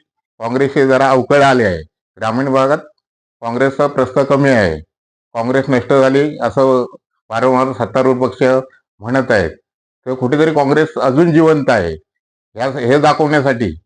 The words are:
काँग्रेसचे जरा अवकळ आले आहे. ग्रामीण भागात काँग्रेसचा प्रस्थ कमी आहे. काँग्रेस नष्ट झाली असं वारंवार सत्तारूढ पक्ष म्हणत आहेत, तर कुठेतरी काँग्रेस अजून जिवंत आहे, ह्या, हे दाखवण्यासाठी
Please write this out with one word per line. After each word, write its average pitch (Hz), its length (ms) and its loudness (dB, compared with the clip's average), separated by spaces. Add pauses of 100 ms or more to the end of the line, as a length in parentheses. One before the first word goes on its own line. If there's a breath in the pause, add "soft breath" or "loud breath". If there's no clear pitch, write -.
(380)
काँग्रेसचे 135 480 -2
जरा 131 240 2
अवकळ 135 320 2
आले 131 220 2
आहे. 90 140 -2 (380)
ग्रामीण 113 320 -4
भागात 135 300 0 (600)
काँग्रेसचा 131 460 -2
प्रस्थ 131 320 -2
कमी 139 320 2
आहे. 92 300 0 (540)
काँग्रेस 127 340 -2
नष्ट 131 240 -2
झाली 139 500 2
असं 127 440 0 (440)
वारंवार 127 420 0
सत्तारूढ 127 440 0
पक्ष 123 260 -4 (560 soft breath)
म्हणत 123 320 -4
आहेत, 92 200 0 (560)
तर 127 80 -6
कुठेतरी 147 400 0
काँग्रेस 147 340 2 (140)
अजून 139 300 2
जिवंत 156 360 2
आहे, 95 240 0 (640)
ह्या, 123 160 -4
हे 131 280 0
दाखवण्यासाठी 139 880 0